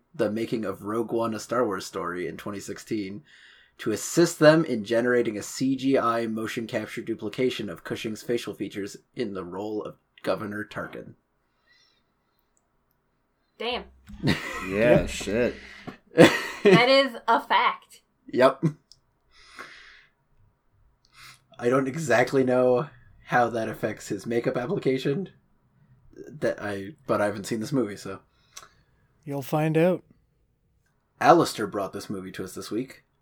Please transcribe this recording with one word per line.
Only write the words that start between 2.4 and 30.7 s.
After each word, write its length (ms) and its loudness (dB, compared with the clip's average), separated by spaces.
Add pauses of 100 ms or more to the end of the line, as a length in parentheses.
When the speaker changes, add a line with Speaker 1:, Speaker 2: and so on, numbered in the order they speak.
Speaker 1:
sixteen 640 -8 (540)
to 140 -2
assist 460 2
them 260 8
in 200 -4
generating 520 2
a 60 -8
C 340 -2
G 220 2
I 280 0
motion 400 -6
capture 360 -6
duplication 680 -4
of 160 -14
Cushing's 380 -8
facial 320 -4
features 420 -8 (180)
in 200 -6
the 100 -8
role 380 -6
of 140 -12 (260)
Governor 420 -4
Tarkin. 500 -12 (2500)
Speaker 2:
Damn. 260 -6 (380)
Speaker 1:
<laughs> 20 -2 (440)
Speaker 3:
Yeah, 320 6
Speaker 4:
Yep. 100 -2
Speaker 3:
shit. 440 -2 (600)
Speaker 1:
<laughs> 0 - (500)
Speaker 2:
That 240 8
is 260 4 (140)
a 100 6
fact. 600 -2 (320)
Speaker 1:
Yep. 320 4 (3000)
I 100 0
don't 180 4
exactly 580 2
know 440 4 (380)
how 240 4
that 180 -4
affects 400 -8
his 180 -8
makeup 300 -2
application, 720 -2 (1000)
that 320 -4
I, 340 -8 (120)
but 140 2
I 60 2
haven't 200 -4
seen 140 -4
this 120 -8
movie, 240 -2
so. 240 -12 (1040)
Speaker 4:
You'll 180 -8
find 360 0
out. 240 4 (1160)